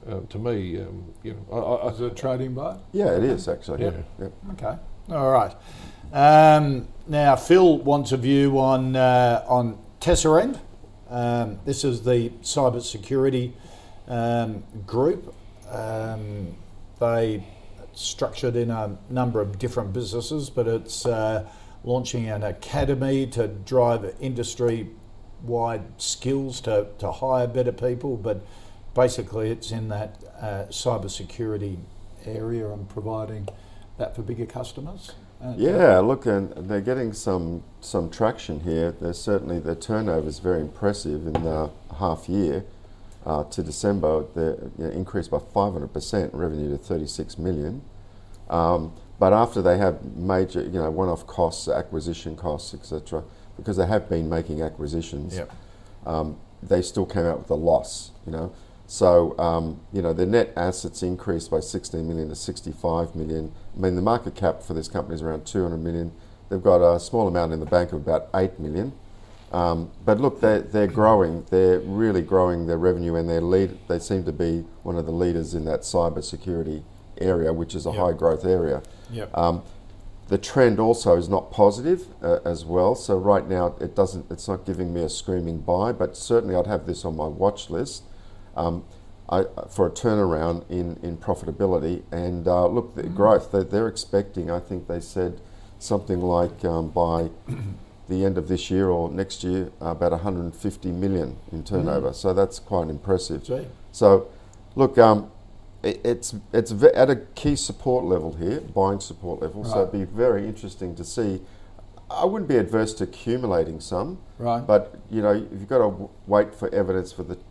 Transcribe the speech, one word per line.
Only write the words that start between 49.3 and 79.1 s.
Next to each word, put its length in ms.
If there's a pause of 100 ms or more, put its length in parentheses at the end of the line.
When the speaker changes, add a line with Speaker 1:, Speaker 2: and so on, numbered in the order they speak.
Speaker 3:
after 300
they 160
have 260 (120)
major, 460
you 180
know, 100
one-off 360
costs, 420
acquisition 680
costs, 380
et 100
cetera, 380 (340)
because 220
they 80
have 220
been 200
making 340
acquisitions, 760
Speaker 2:
Yep. 140 (540)
Speaker 3:
um, 320 (260)
they 200
still 240
came 180
out 140
with 120
a 40
loss, 560 (160)
you 60
know. 200 (360)
So, 500
um, 420 (120)
you 100
know, 100
their 140
net 300
assets 460
increased 480
by 100
sixteen 460
million 220
to 80
sixty-five 800
million. 360 (240)
I 40
mean, 160
the 60
market 340
cap 260
for 120
this 120
company 300
is 60
around 220
two 180
hundred 200
million. 300 (360)
They've 140
got 200
a 180
small 260
amount 260
in 80
the 60
bank 260
of 140
about 280
eight 260
million. 320 (600)
Um, 380 (140)
but 160
look, 200
they're, 200
they're 260
growing. 640
They're 300
really 420
growing 440
their 120
revenue, 380
and 120
they're 120
lead-, 380 (100)
they 100
seem 260
to 80
be 320 (180)
one 140
of 100
the 60
leaders 420
in 100
that 160
cybersecurity 1000 (360)
area, 340
which 220
is 120
a 40
Speaker 2:
Yep. 80
Speaker 3:
high 140
growth 320
area. 380 (280)